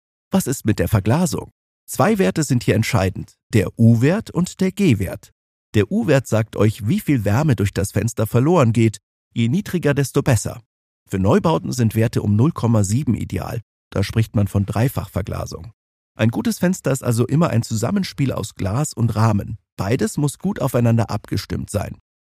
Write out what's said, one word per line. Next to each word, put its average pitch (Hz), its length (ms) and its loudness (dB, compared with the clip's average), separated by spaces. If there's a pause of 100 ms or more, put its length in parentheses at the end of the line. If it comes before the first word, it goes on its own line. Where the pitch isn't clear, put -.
(320)
Was 190 160 0
ist - 180 -4
mit 110 140 2
der 87 80 0
Verglasung? 117 640 0 (360)
Zwei 202 300 2
Werte 185 240 0
sind 135 220 0
hier 120 100 2
entscheidend, 95 600 -2 (180)
der 95 240 2
U-Wert 117 540 4
und - 280 -4
der 190 120 0
G-Wert. 107 600 0 (440)
Der 104 160 2
U-Wert 185 340 2
sagt 107 300 -2
euch, 104 320 0
wie 185 120 0
viel 131 240 0
Wärme 117 320 2
durch 101 160 0
das 92 200 -4
Fenster 113 340 -2
verloren 127 480 2
geht, 113 240 2 (380)
je 117 140 0
niedriger, 151 440 -2
desto 139 300 -2
besser. 117 380 -2 (460)
Für 98 120 -2
Neubauten 160 520 2
sind 123 220 0
Werte 110 300 0
um 104 120 2
null 135 180 2
Komma 113 300 2
sieben 117 300 0
ideal, - 480 -6 (300)
da 95 100 -2
spricht 110 340 -2
man 101 120 2
von 98 180 0
Dreifachverglasung. 92 1080 -6 (440)
Ein 110 120 2
gutes 220 300 -2
Fenster 180 320 0
ist 135 120 -2
also 117 240 0
immer 160 220 2
ein 113 120 2
Zusammenspiel 120 720 -2
aus - 240 -8
Glas 107 380 -4
und 113 220 0
Rahmen. 107 420 0 (200)
Beides 135 400 -2
muss 147 220 -2
gut 190 220 -4
aufeinander 120 480 2
abgestimmt - 600 -6
sein. - 280 -6 (400)